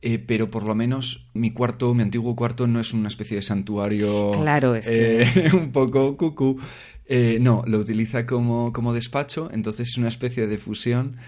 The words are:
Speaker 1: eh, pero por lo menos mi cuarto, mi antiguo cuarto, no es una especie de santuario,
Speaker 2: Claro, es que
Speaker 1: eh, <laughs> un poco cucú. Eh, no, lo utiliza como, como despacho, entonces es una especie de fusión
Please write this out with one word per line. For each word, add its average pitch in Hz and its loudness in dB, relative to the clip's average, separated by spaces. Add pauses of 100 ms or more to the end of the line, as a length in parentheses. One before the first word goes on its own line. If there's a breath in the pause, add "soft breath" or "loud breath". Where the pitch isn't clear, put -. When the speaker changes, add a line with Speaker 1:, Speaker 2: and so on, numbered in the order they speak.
Speaker 1:
eh, 117 -2
pero 110 -2
por 113 -4
lo 107 -2
menos 123 -4
mi 113 0
cuarto, 120 -2
mi 117 4
antiguo 113 -2
cuarto, 120 -2
no 117 2
es 113 -6
una 110 0
especie 104 -6
de 101 -4
santuario, 104 0
Speaker 2:
Claro, 139 2
es 110 -6
que 113 4
Speaker 1:
eh, 160 4
<laughs> - 4
un 165 4
poco 135 2
cucú. 135 0 (480 loud breath)
Eh, 117 2
no, 120 4
lo 107 2
utiliza 113 -2
como, 120 0
como 120 -2
despacho, 139 -4
entonces 110 -4
es 120 -6
una 120 0
especie 120 -4
de 104 -2
fusión 120 -4 (100)